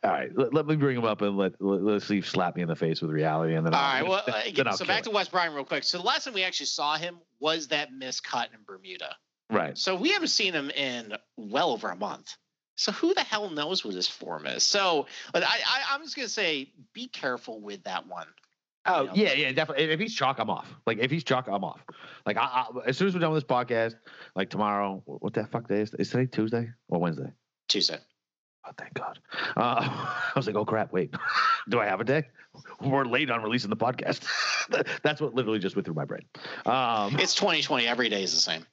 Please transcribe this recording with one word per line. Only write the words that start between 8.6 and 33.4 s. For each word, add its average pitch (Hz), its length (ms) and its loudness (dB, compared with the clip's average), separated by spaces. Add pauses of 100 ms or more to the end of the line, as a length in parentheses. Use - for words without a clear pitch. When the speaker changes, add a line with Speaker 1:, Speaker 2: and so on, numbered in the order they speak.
Speaker 2:
Bermuda. 92 480 -12 (360)
Speaker 1:
Right. 90 260 0
Speaker 2:
So - 180 0
we 208 180 0
haven't 370 160 0
seen 190 240 2
him 143 180 -2
in 123 440 -4 (220)
well 202 360 0
over 113 160 -4
a 180 80 -6
month. - 380 -8 (420)
So - 160 -2
who 339 220 2
the 320 80 0
hell 214 280 -2
knows 160 340 -2
what 101 100 -6
his 90 140 -2
form 78 380 -8
is? 64 180 0
So, 180 420 2 (260)
but 170 100 2
I, 156 40 2 (200)
I, 254 240 0
I'm 277 120 -2
just 311 140 -10
gonna 254 120 -6
say, 156 440 -2 (200)
be 247 160 -12
careful 120 520 -6
with 101 240 -12
that 92 220 -6
one. 87 200 -10 (640)
Speaker 1:
Oh, 180 140 4
Speaker 2:
You 135 60 0
know? 92 80 -8
Speaker 1:
yeah, 196 160 4
yeah, 139 200 2
definitely. 151 340 2
If 156 120 2
he's 220 160 -4
chalk, 135 240 0
I'm 110 120 -2
off. - 220 -4 (140)
Like, 117 120 0
if 127 120 2
he's 160 140 -2
chalk, 127 240 2
I'm 98 160 -2
off. - 160 -8 (440)
Like, 104 120 0
I, 123 60 2
I, 127 240 0 (200)
as 131 100 2
soon 190 120 2
as 185 60 0
we're 180 60 0
done 160 120 2
with 156 100 2
this 135 100 -2
podcast, 120 440 2 (400)
like, 95 120 0
tomorrow, 101 580 0
wh-, 71 160 -10
what 104 120 -4
the 107 100 0
fuck 117 220 -6
day 101 140 2
is, 107 140 -2
is - 160 -2
today 127 160 2
Tuesday 117 440 0 (180)
or 87 120 0
Wednesday? 73 320 -2 (340)
Speaker 2:
Tuesday. 85 320 2 (680)
Speaker 1:
Oh, - 140 -12
thank - 160 -16
God. - 240 -8 (380)
Uh, 117 240 2
<laughs> - 0 -
I - 560 -4
was 135 100 0
like, 107 80 2
"Oh, 104 100 4
crap, 110 280 0
wait. 87 200 0 (300)
<laughs> - 260 2
Do 117 120 4
I 104 60 2
have 95 140 0
a 113 40 0
day? 143 200 2 (560)
We're 135 260 2
late 131 220 2
on 117 140 0